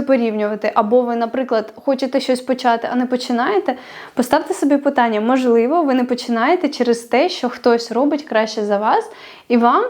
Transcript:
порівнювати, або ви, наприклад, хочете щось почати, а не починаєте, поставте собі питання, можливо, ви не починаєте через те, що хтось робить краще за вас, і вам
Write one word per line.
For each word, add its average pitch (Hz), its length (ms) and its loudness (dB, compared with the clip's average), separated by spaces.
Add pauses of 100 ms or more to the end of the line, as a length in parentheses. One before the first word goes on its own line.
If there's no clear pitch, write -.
порівнювати, 214 680 -2
або 226 260 2
ви, 240 140 -2
наприклад, 233 580 -4 (120)
хочете 269 340 -2
щось 254 220 -2
почати, 247 500 -2
а 247 40 -4
не 247 100 0
починаєте, 254 680 -2 (380)
поставте 294 400 0
собі 285 240 2
питання, 247 440 0
можливо, 247 600 2
ви 277 100 2
не 262 100 2
починаєте 254 680 0
через 240 300 0
те, 262 300 0
що 254 200 -4
хтось 240 420 0
робить 285 320 0
краще 220 420 -2
за 208 120 0
вас, 262 340 0 (360)
і 240 100 4
вам 240 320 4